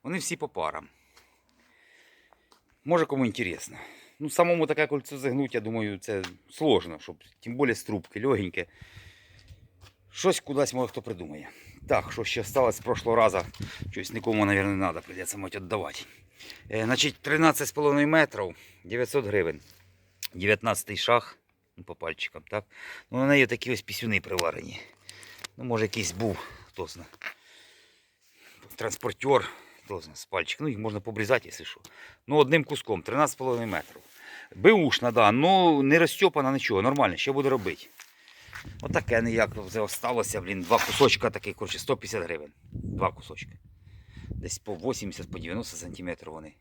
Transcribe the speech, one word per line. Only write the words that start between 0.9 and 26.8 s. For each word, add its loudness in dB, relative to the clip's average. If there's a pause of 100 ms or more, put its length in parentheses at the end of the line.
Може, 4
кому 0
інтересно. -6 (420)
Ну, -6
самому 2
таке 2
кольцо -6
зігнути, -2
я 0
думаю, -4
це -4 (280)
сложно, 2
щоб, -18 (160)
тим -10
більше 2
з -8
трубки, -6
легеньке. 0 (1500)
Щось 2
кудись, -2
може, -2
хто -10
придумає. -12 (380)
Так, 2
що -6
ще -4
сталося 2
з -12
прошлого 0
разу, 4 (500)
щось -10
нікому, 2
мабуть, 4
не 0
треба, -2
прийдеться, -10
мабуть, -10
віддавати. -6 (720)
Е, -2
значить, 2
тринадцять 4
з -8
половиною 2
метрів, 2 (280)
дев'ятсот -2
гривень. 0 (720)
Дев'ятнадцятий 0
шаг, 0 (380)
ну, -20
по -14
пальчикам, -10
так? -6 (460)
Ну, -4
на 2
неї 6
такі -4
ось -4
пісюни -2
приварені. -4 (760)
Ну, -12
може, 0
якийсь -4
був -2 (320)
хто -8